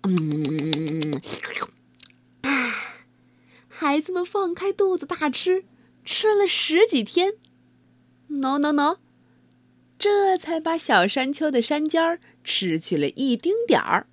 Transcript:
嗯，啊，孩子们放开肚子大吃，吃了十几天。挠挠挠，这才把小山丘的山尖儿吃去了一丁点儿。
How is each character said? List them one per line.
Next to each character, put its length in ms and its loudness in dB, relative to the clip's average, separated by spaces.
嗯， 1160 -2
啊， 340 -2
孩 320 0
子 100 -10
们 160 -2
放 260 -2
开 200 -4
肚 260 2
子 80 -8
大 240 -2
吃， 340 0
吃 300 2
了 140 4
十 360 4
几 200 0
天。 300 0
挠 320 -2
挠 140 2
挠， 260 2
这 400 4
才 220 -4
把 180 -2
小 300 4
山 260 -2
丘 160 -2
的 140 2
山 260 0
尖 140 2
儿 160 0
吃 380 -2
去 160 -2
了 140 0
一 260 0
丁 180 -2
点 120 4
儿。 320 -2